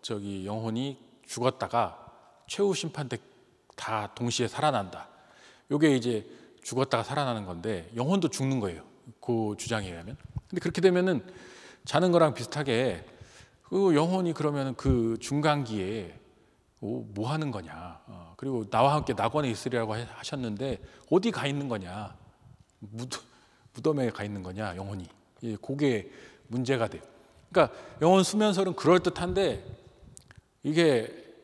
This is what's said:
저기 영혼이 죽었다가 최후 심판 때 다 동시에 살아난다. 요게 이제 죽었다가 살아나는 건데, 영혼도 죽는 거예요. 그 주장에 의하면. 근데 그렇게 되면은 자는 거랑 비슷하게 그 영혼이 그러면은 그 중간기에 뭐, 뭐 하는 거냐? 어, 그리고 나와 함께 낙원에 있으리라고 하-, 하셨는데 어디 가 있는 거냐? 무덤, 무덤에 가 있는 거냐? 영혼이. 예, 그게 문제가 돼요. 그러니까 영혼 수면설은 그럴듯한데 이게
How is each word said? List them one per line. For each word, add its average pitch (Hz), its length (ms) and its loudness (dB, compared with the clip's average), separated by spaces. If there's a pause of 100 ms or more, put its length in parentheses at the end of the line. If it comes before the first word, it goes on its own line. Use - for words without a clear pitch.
저기 101 440 -6
영혼이 113 520 -4 (280)
죽었다가 117 720 0 (480)
최후 202 280 2
심판 151 340 -6
때 117 100 -4 (560)
다 107 400 -4
동시에 120 340 -2
살아난다. 120 600 -2 (640)
요게 147 260 6
이제 113 320 0 (340)
죽었다가 123 400 0
살아나는 117 440 -2
건데, 90 500 -6
영혼도 165 320 2
죽는 135 320 0
거예요. 87 240 -4 (360)
그 110 360 0
주장에 107 320 -4
의하면. 85 280 -10 (320)
근데 180 120 -4
그렇게 170 220 -2
되면은 180 420 4 (640)
자는 175 260 4
거랑 160 220 6
비슷하게 120 680 0 (600)
그 185 300 4
영혼이 170 400 2
그러면은 143 400 -2
그 117 440 2
중간기에 110 1000 -2 (600)
뭐, 113 360 -8
뭐 110 160 -2
하는 151 200 -2
거냐? 87 560 -12
어, 87 300 -18
그리고 120 320 -4
나와 123 260 6
함께 135 200 0
낙원에 120 360 0
있으리라고 113 440 -2
하-, 117 100 -6
하셨는데 120 720 -6 (320)
어디 196 200 4
가 135 160 -4
있는 139 220 -2
거냐? 98 460 -8 (640)
무덤, 113 440 -12 (500)
무덤에 135 380 0
가 - 120 -10
있는 101 200 -8
거냐? 92 340 -8
영혼이. 95 320 -10 (360)
예, 110 120 -6
그게 135 540 0 (380)
문제가 120 400 0
돼요. - 140 -10 (480)
그러니까 151 240 4 (280)
영혼 185 200 8
수면설은 196 520 2
그럴듯한데 175 880 2 (1000)
이게 147 580 2 (220)